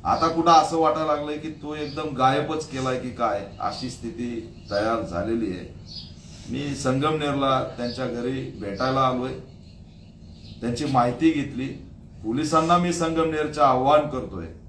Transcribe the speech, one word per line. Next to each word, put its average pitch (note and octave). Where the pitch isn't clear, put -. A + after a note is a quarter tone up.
आता D#3+
कुठं E3
असं D#3+
वाटायला D#3
लागलंय D3
की D#3
तो D3+
एकदम D3
गायबच D3
केलाय C3
की B2
काय, G#2+
अशी B2
स्थिती A#2
तयार G#2+
झालेली G2
आहे. F2
मी C#3
संगमनेरला C3+
त्यांच्या A#2+
घरी B2
भेटायला C3
आलोय, B2+
त्यांची A#2+
माहिती C3
घेतली. C3+
पोलिसांना D#3+
मी F3
संगमनेरचं D#3+
आव्हान C3+
करतोय F#2+